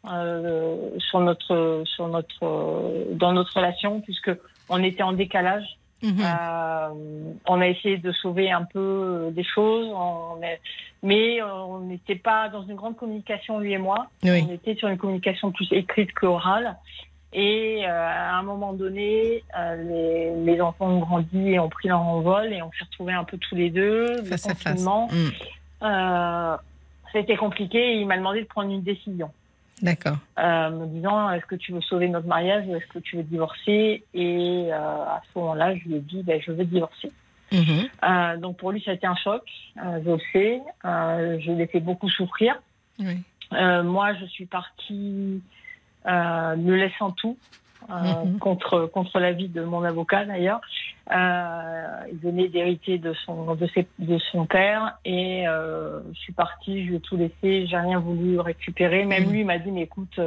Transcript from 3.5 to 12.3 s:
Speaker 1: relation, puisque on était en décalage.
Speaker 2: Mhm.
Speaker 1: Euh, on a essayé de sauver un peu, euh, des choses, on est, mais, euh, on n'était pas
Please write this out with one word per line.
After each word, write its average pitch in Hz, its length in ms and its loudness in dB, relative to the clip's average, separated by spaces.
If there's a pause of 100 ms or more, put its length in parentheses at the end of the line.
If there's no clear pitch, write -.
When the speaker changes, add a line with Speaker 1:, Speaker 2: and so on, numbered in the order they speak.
Speaker 1:
relation, 196 460 0
puisque 196 300 -4 (380)
on 185 140 2
était 185 200 0
en 185 100 2
décalage. 190 520 0 (360)
Speaker 2:
Mhm. 208 200 2
Speaker 1:
Euh, 165 680 0 (580)
on 180 140 6
a 180 60 6
essayé 190 300 2
de 180 140 -4
sauver 185 400 0
un 175 120 2
peu, 175 160 -6
euh, 185 520 0
des 170 120 -2
choses, 220 440 2
on 170 540 -6
est, 165 180 -6 (420)
mais, 220 400 4
euh, 214 60 -4
on 185 340 -8
n'était 185 340 -6
pas 220 340 2